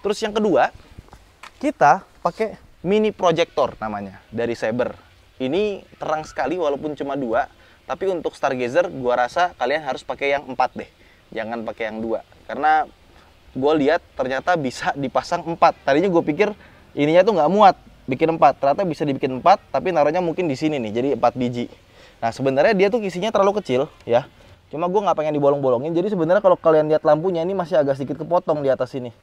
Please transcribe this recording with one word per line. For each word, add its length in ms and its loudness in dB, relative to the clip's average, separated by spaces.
Terus 240 -6
yang 80 -4
kedua, 400 2
kita 480 2
pakai 320 -4
mini 320 2
projector 640 0
namanya, 400 -8
dari 240 -4
Saber. 400 -4
Ini 480 -4
terang 240 -4
sekali 320 -6
walaupun 400 -4
cuma 240 -6
dua, 320 -4
tapi 160 -6
untuk 320 -4
Stargazer 480 0
gua 400 -2
rasa 320 -2
kalian 240 -2
harus 240 -8
pakai 240 -4
yang 160 -2
empat 320 -4
deh. 100 -12
Jangan 320 -8
pakai 240 -8
yang 80 -10
dua, 240 -6
karena 400 0
gua 240 0
lihat 240 2
ternyata 400 -2
bisa 400 -4
dipasang 480 -4
empat. 400 2
Tadinya 240 2
gua 160 2
pikir 320 0
ininya 320 4
tuh 80 0
nggak 160 4
muat, 260 6
bikin 320 0
empat. 240 4
Ternyata 240 2
bisa 160 -4
dibikin 400 -4
empat, 160 6
tapi 160 0
naruhnya 320 2
mungkin 240 -2
di 80 -2
sini 240 -2
nih, 160 -6
jadi 140 0
empat 160 2
biji. 320 -4
Nah, 80 -2
sebenarnya 480 2
dia 100 4
tuh 140 0
isinya 320 -4
terlalu 240 2
kecil 320 -2
ya. 240 0
Cuma 160 -4
gua 240 0
nggak 80 0
pengen 160 -2
dibolong-bolongin. 580 2
Jadi 220 0
sebenarnya 260 2
kalau 140 4
kalian 320 4
lihat 160 2
lampunya 400 2
ini 160 -4
masih 160 -6
agak 240 2
sedikit 240 -6
kepotong 400 -2
di 80 0
atas 240 -2
sini. 160 -8